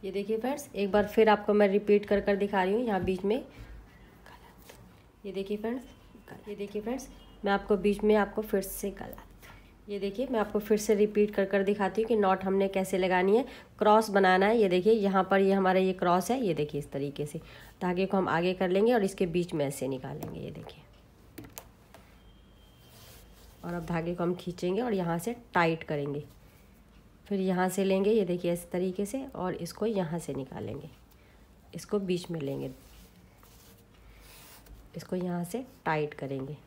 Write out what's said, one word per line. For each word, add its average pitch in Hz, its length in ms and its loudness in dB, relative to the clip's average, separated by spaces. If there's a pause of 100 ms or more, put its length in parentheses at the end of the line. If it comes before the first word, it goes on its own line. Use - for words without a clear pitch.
ये 190 80 -8
देखिए 202 280 -4
फ्रेंड्स, 277 360 -4
एक 196 180 -2
बार 202 160 4
फिर 220 200 6
आपको 208 260 4
मैं 208 140 6
रिपीट 208 380 4
कर 202 140 2
कर 202 160 0
दिखा 202 260 0
रही 185 120 0
हूँ 240 80 0
यहाँ 202 220 0
बीच 185 200 -2
में। 214 200 0 (1800)
ये 196 80 -10
देखिए 196 240 -4
फ्रेंड्स, 226 280 -6 (640)
ये 208 60 -8
देखिए 202 280 -8
फ्रेंड्स, 247 260 -6 (360)
मैं 196 80 4
आपको 196 260 2
बीच 202 240 2
में 214 140 6
आपको 208 260 0
फिर 208 200 -2
से - 300 -8
गलत, - 240 -14 (720)
ये 202 100 -6
देखिए 202 280 -4
मैं 247 140 0
आपको 208 200 -2
फिर 214 180 2
से 214 160 2
रिपीट 208 400 4
कर 196 100 2
कर 196 180 2
दिखाती 202 400 0
हूँ 220 60 -2
कि 240 80 2
नॉट 190 280 2
हमने 196 260 2
कैसे 190 280 -2
लगानी 185 380 2
है। 262 80 2 (340)
क्रॉस 214 320 6
बनाना 190 360 6
है, 226 120 4
ये 208 100 4
देखिए 185 260 4
यहाँ 196 300 2
पर 196 160 2
ये 196 120 4
हमारा 185 280 4
ये 190 140 2
क्रॉस 180 360 2
है, 269 100 0
ये 190 140 0
देखिए 147 260 -4
इस - 120 -12
तरीके 143 340 -6
से 160 140 -10 (420)
धागे 180 240 0
को 196 100 0
हम 185 140 2
आगे 175 240 0
कर 185 160 0
लेंगे 208 240 4
और 214 100 2
इसके 196 240 -2
बीच 175 260 -2
में 147 120 0
ऐसे 135 220 -6
निकालेंगे, 135 520 -10
ये - 100 -12
देखिए। - 320 -16 (2750)
और 175 100 -6
अब 170 120 -8
धागे 170 280 -4
को 175 80 -4
हम 175 140 0
खींचेंगे 180 460 -4
और 247 120 -2
यहाँ 170 260 -2
से 233 160 -6 (180)
टाइट 165 300 2
करेंगे, 147 400 -6 (1000)
फिर 202 140 -2
यहाँ 185 280 2
से 190 160 -2
लेंगे, 190 260 2
ये 220 140 4
देखिए 175 280 -2
इस 175 180 -6
तरीके 185 360 -4
से, 269 180 -6
और 185 320 -6
इसको 170 300 -6
यहाँ 180 320 -2
से 147 160 -8
निकालेंगे, 135 540 -10 (840)
इसको 208 260 -6
बीच 180 300 -4
में 165 100 -6
लेंगे, 139 300 -6 (2250)
इसको 175 200 -8
यहाँ 175 280 -4
से 240 200 -8 (200)
टाइट 151 300 -2
करेंगे। 139 420 -8 (100)